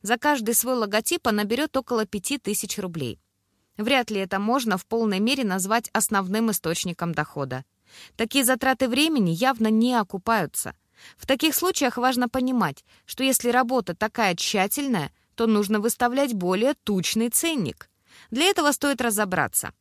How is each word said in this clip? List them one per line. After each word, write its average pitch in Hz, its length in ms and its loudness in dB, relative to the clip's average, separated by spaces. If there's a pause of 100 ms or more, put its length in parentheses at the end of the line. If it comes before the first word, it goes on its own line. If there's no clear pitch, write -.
За 233 160 0
каждый 240 380 0
свой 254 200 0
логотип 226 520 -2
она 208 160 0
берет 247 320 -2
около 240 300 0
пяти 214 320 -6
тысяч 208 420 -4
рублей. 165 400 -6 (560)
Вряд 247 360 0
ли 196 100 -2
это 196 180 -4
можно 220 380 0
в - 80 -8
полной 220 340 0
мере 254 240 0
назвать 196 480 -2
основным 202 600 0
источником 170 640 -4
дохода. 139 520 -6 (500)
Такие 247 300 0
затраты 262 420 2
времени 262 440 2
явно 220 360 2
не 226 280 4
окупаются. 208 800 -2 (440)
В - 80 -18
таких 277 300 2
случаях 294 420 0
важно 247 320 0
понимать, 254 560 -2 (200)
что - 180 -6
если 254 260 2
работа 240 460 0
такая 214 400 0
тщательная, 208 760 -2 (240)
то 226 120 0
нужно 208 320 2
выставлять 240 540 0
более 196 400 0 (100)
тучный 214 460 0
ценник. 277 600 -2 (400)
Для 269 160 0
этого 311 280 4
стоит 277 260 0
разобраться 190 800 -2